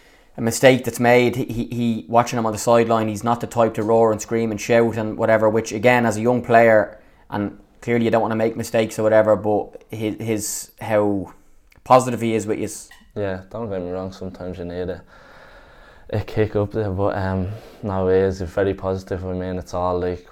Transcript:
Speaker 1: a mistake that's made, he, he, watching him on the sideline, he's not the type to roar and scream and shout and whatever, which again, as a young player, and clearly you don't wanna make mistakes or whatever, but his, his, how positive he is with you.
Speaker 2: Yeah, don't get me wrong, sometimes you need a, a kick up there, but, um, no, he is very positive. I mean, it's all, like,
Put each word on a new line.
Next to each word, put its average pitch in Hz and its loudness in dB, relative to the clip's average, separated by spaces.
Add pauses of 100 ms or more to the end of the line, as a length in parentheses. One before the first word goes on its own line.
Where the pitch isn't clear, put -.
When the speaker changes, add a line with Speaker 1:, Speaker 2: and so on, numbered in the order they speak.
(380)
Speaker 1:
a - -8
mistake 123 4
that's - -6
made, 120 4
he, 117 -6
he, 117 -4
watching 120 0
him 113 -2
on 110 0
the 104 -6
sideline, 113 2
he's 104 -6
not 117 0
the 110 -8
type 113 0
to 113 -4
roar 113 4
and 104 -4
scream 113 -2
and 104 -6
shout 117 2
and 107 -6
whatever, 110 4
which 110 0
again, 120 2
as 107 0
a 107 -4
young 120 0
player, 113 6 (300)
and 104 -6 (240)
clearly 120 0
you 110 2
don't 113 2
wanna 110 -2
make 113 -2
mistakes 113 -2
or 110 0
whatever, 107 4
but 104 -4
his, 107 -6
his, 110 -6
how 104 -2 (500)
positive 123 4
he 113 0
is 104 -2
with 104 -4
you. 101 -6 (460)
Speaker 2:
Yeah, 95 -6
don't 113 -10
get 95 -6
me 90 -8
wrong, 92 -8
sometimes 92 -12
you 87 -8
need 87 -8
a, 90 -10 (1120)
a 104 -2
kick 107 -4
up 104 -2
there, 107 -4
but, 98 -2
um, 95 -4 (340)
no, 95 -2
he 92 4
is 95 2
very 95 -2
positive. 95 -6
I 92 -6
mean, 92 -6
it's - -12
all, 90 -2
like, 90 -6